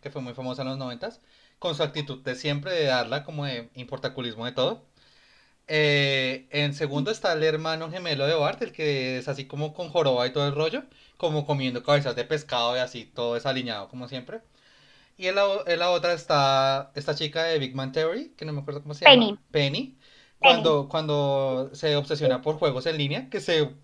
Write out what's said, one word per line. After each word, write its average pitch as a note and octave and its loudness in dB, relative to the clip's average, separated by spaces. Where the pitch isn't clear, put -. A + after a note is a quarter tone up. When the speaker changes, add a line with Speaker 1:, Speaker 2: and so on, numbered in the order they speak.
Speaker 1:
Que C#3+ -12
fue C#3+ -10
muy B2 -10
famosa B2+ -8
en C3 -6
los C3+ -6
noventas, B2+ -10
con E3+ -4
su D#3+ -2
actitud D3 -6
de B2+ -4
siempre C#3+ -4
de D#3+ 0
Darla, B2+ 0
como D3 -8
de A#2 -8
importaculismo A#2+ -8
de B2 -8
todo. E3 -2
Eh, C#3 2
en D3 0
segundo D3 -2
está G#3+ 0
el D#3 0
hermano D#3+ 0
gemelo E3 -2
de D#3+ 2
Bart, D#3 0
el G#3+ -4
que C3 -2
es B2+ -10
así C3+ -6
como D3 -6
con F3 -10
joroba C3 2
y B2+ -8
todo C#3+ 0
el C#3+ -2
rollo, E3 -2
como D3+ -2
comiendo C3 -2
cabezas C#3+ 2
de A#2+ -4
pescado B2 -2
y B2+ 0
así, B2 -6
todo A#2+ -4
desaliñado A#2+ -4
como B2+ -14
siempre. C3+ -12
Y F#3 -6
en F#3+ 0
la G3+ 4
o-, G3 -2
en E3+ 2
la F3 2
otra F3 2
está C3+ 2
esta D3 -4
chica D#3+ -2
de E3 2
Big C3 -4
Bang C3+ -6
Theory, E3+ -2
que - -14
no D#3 -8
me C#3+ -6
acuerdo C#3+ -8
cómo D3 -12
se - 2
llama. C#4+ 12
Speaker 2:
Penny. G#3+ 6
Speaker 1:
Penny. C#3+ 2
Speaker 2:
Penny. - -10
Speaker 1:
Cuando, D#3+ 6
cuando C#3 0
se D3+ 0
obsesiona C#3+ 0
por D3+ -2
juegos C3 0
en D#3+ 0
línea, D#3 -2
que G3+ -6
se D3+ 2